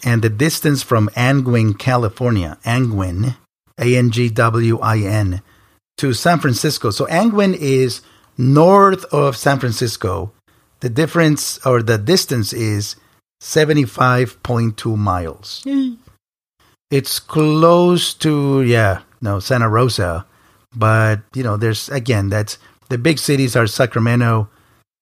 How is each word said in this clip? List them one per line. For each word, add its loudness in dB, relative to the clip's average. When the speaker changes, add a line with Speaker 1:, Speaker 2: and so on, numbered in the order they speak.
Speaker 1:
and 0
the 0
distance 0
from 0
Angwin, 2
California, -2
Angwin, -2
A 2
N 2
G 0
W 0
I 0
N, -2
to 0
San 0
Francisco. -2
So -4
Angwin 2
is 0
north 6
of 0
San 0
Francisco. -4
The -6
difference, 0
or 2
the 0
distance, -2
is -4
seventy-five 0
point -2
two -4
miles. -6
Speaker 2:
Yay. -2
Speaker 1:
It's -2
close 2
to, 0
yeah, 2
no, -2
Santa 0
Rosa. 0
But, 2
you -4
know, -2
there's, -4
again, -2
that's, -4
the -4
big 0
cities -2
are 2
Sacramento, 0